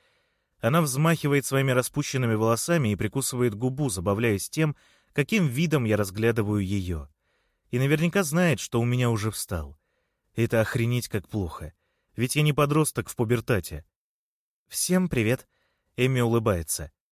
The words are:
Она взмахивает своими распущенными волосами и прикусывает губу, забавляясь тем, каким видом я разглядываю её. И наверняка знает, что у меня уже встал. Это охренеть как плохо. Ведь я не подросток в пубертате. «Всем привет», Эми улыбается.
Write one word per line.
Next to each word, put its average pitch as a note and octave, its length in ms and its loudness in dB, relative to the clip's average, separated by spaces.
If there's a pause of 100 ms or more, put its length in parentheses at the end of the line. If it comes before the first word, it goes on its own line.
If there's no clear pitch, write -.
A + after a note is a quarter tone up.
(600)
Она D3 220 2
взмахивает C#3+ 640 2
своими C3+ 260 0
распущенными B2+ 640 0
волосами A#2 560 2
и G2+ 60 2
прикусывает B2 580 -2
губу, B2+ 340 -2
забавляясь G2 600 0
тем, D#3 260 0 (380)
каким E3 340 0
видом C#3+ 380 0
я G#2+ 100 2
разглядываю G#2 720 0
её. F2+ 420 -4 (640)
И B2 80 -2
наверняка D#3 440 2
знает, D#3 360 2
что - 220 -2
у A#2 40 2
меня B2 240 2
уже A2 220 0
встал. D2+ 480 -8 (560)
Это A#2 240 2
охренеть A#2 480 0
как - 220 -6
плохо. E2+ 440 -6 (440)
Ведь A#2+ 180 -2
я D3+ 60 2
не D3+ 100 4
подросток D3 560 2
в - 80 -12
пубертате. A2+ 680 -2 (840)
«Всем F#3 400 0
привет», A#2+ 400 0 (480)
Эми B2+ 240 2
улыбается. A2 720 0 (200)